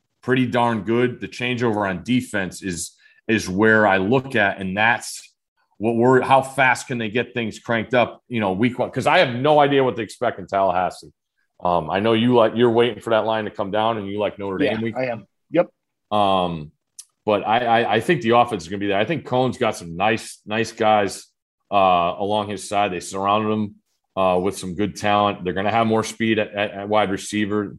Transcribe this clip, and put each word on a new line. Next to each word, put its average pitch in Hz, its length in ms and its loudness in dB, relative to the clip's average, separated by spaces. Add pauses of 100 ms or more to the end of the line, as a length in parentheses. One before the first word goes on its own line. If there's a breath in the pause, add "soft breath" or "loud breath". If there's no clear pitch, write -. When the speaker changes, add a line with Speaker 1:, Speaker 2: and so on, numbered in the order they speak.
(220)
Speaker 1:
pretty 127 240 0
darn 117 380 0
good. 120 380 -2
The 98 80 -10
changeover 117 600 -2
on 85 140 -6
defense 104 580 -4
is, 87 360 -8 (300 soft breath)
is 95 220 0
where 107 360 4
I 98 120 4
look 131 380 0
at, 98 240 0
and 95 180 -6
that's - 560 -2 (440)
what 113 200 -2
we're, 127 240 6
how 135 200 4
fast 131 460 0
can 127 120 -6
they 110 100 -6
get 117 240 -2
things 110 260 -6
cranked 113 340 -4
up, 120 360 2
you 120 100 -4
know, 98 140 0
week 120 260 0
one? 107 120 -4
'Cause 131 160 -4
I 160 120 4
have 135 160 2
no 147 240 2
idea 139 240 4
what 113 140 -2
to 113 40 -4
expect 110 380 -6
in 87 80 -14
Tallahassee. 90 640 -2 (500)
Um, 85 280 0
I 92 100 0
know 113 140 2
you 120 200 2
like, 113 220 6
you're 120 160 4
waiting 113 300 2
for 117 100 -4
that 110 140 2
line 110 200 -2
to 98 60 -8
come 98 200 -6
down, 110 260 0
and 98 100 -8
you 101 120 -6
like 101 200 -4
Notre 98 240 -4
Speaker 2:
Yeah, 104 100 0
Speaker 1:
Dame 110 80 -4
week. 113 160 -6
Speaker 2:
I 131 100 -4
am. 113 200 -8 (240)
Yep. 170 180 2 (420)
Speaker 1:
Um, 90 600 0 (520)
but 101 240 0
I, 110 120 2
I, 117 360 2
I 117 40 4
think 151 220 0
the 113 100 2
offense 113 320 2
is 82 60 -14
gonna 101 100 -6
be 101 80 -4
there. 98 120 2
I 110 60 0
think 156 200 -4
Cohn's 127 320 0
got 110 180 0
some 85 200 -12
nice, 107 500 -2
nice 110 260 -4
guys, 107 560 0 (420)
uh, 101 60 0 (420)
along 104 320 -2
his 98 180 -10
side. 101 240 0
They 87 80 -6
surrounded 101 520 0
him, 107 240 -4 (420)
uh, 92 260 2
with 95 140 -2
some 92 180 -10
good 98 220 -4
talent. 101 460 0
They're 90 100 -4
gonna 98 180 -2
have 113 160 2
more 110 160 2
speed 110 360 -2
at, 104 140 -2
at, 101 180 -2
at 101 180 -10
wide 104 220 2
receiver. 104 680 -4